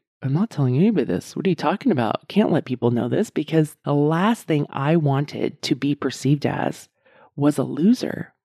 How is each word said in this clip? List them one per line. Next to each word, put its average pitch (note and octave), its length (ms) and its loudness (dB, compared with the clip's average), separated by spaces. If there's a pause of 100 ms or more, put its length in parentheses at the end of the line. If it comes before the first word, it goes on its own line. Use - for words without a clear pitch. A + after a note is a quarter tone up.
(220)
"I'm C3+ 120 -2
not G3+ 160 0
telling B2+ 260 0
anybody F3+ 280 4
this. - 300 -4
What D#3 120 -2
are F#3+ 40 2
you D#3+ 60 2
talking G3 340 -2
about? B2 380 -2
Can't G#3 240 2
let D3+ 120 0
people A#2+ 280 -2
know A#2+ 160 -2
this," F#3 220 -2
because D#3 540 0
the D3 100 -2
last E3 520 0
thing D3+ 240 0
I C#3+ 240 0
wanted C#3+ 680 0
to D3+ 120 0
be C#3+ 220 -2
perceived C#3 500 0
as - 420 -4 (460)
was C#3+ 240 0
a C3 60 0
loser. - 720 0 (100)